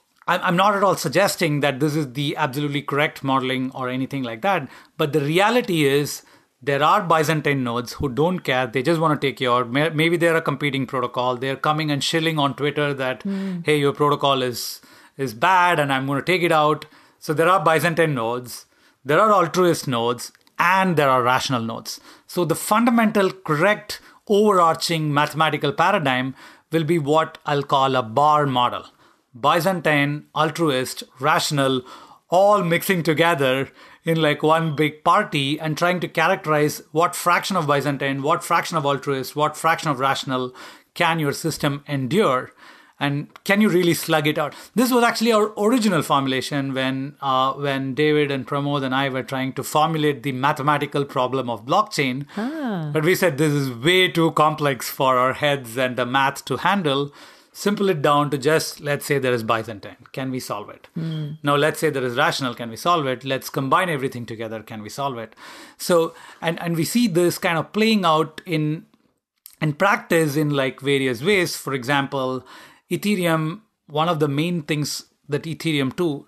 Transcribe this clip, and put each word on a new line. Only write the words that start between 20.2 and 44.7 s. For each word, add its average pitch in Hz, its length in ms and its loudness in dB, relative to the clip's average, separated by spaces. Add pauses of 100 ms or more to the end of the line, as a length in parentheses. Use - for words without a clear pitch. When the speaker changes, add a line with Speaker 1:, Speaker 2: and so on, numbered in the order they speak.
Speaker 1:
And 180 380 4
there 147 120 4
are 127 140 4
rational 127 400 2
nodes. 113 380 -8 (260)
So - 180 -2
the 151 120 0
fundamental 220 760 4
correct 180 720 0 (260)
overarching 170 880 4
mathematical 147 580 0
paradigm 139 600 0 (380)
will 165 120 2
be 170 140 2
what 156 480 0
I'll 147 160 0
call 135 320 2
a 127 80 2
bar 147 420 4
model. 123 400 0 (480)
Byzantine, 151 1000 0
altruist, 147 720 0 (160)
rational, 139 640 0 (460)
all 202 340 6
mixing 170 420 0
together 143 640 2 (340)
in, 165 160 0
like, 147 220 0
one 160 320 2
big 151 300 -2
party 165 560 0
and 156 180 -4
trying 175 220 0
to 165 80 -4
characterize 156 840 0
what 170 240 2
fraction 185 420 0
of 160 100 0
Byzantine, 139 540 0
what 160 240 0
fraction 175 320 -2
of 151 80 0
altruist, 139 520 -2
what 151 200 0
fraction 160 340 0
of 127 100 -4
rational 131 540 -2 (400)
can 170 240 0
your 143 140 0
system 143 540 -4
endure? 135 640 0 (500)
And 143 280 -2 (160)
can 202 160 2
you 214 80 6
really 175 260 4
slug 156 320 0
it 151 120 0
out? 147 180 -6 (180)